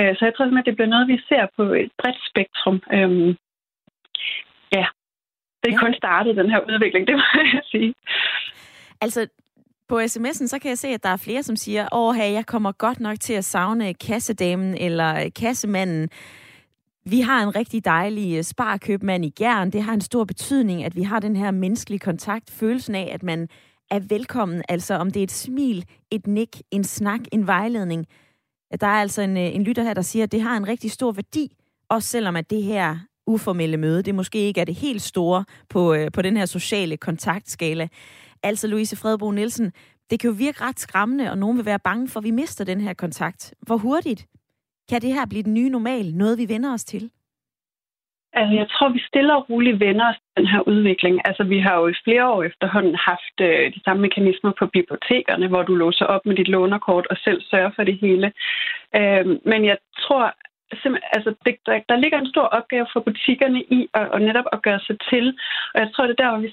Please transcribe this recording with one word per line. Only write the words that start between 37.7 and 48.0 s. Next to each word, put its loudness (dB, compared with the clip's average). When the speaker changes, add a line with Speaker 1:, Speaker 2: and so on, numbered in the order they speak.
Speaker 2:
Altså, -2
Louise -2
Fredbo -2
Nielsen, -2
det -2
kan 2
jo -2
virke -4
ret -6
skræmmende, -2
og -4
nogen 0
vil -2
være 0
bange -2
for, -8
at -10
vi -2
mister -4
den -4
her -4
kontakt. -8
Hvor 0
hurtigt -2
kan 0
det -2
her -2
blive -6
den 0
nye 2
normal, -2
noget 2
vi -2
vender -2
os -6
til? -10